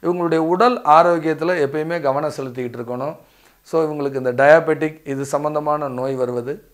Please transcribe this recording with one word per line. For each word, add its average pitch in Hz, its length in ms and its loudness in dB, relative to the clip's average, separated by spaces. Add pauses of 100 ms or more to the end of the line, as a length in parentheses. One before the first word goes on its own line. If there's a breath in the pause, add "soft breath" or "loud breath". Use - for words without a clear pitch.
இவங்களுடைய 170 380 0 (120)
உடல் 240 240 2 (200)
ஆரோக்கியத்துல 165 580 2 (100)
எப்பயுமே 156 400 -4
கவனம் 143 300 -2
செலுத்திக்கிட்டு 123 460 -8
இருக்கணும். 123 360 -8 (520 soft breath)
So, - 160 -4
இவங்களுக்கு 143 360 -4
இந்த 127 200 -2
டயாபெட்டிக் 156 580 4 (140)
இது 135 100 -6 (100)
சம்பந்தமான 151 640 -2
நோய் 131 240 -4
வருவது 123 320 -4 (200)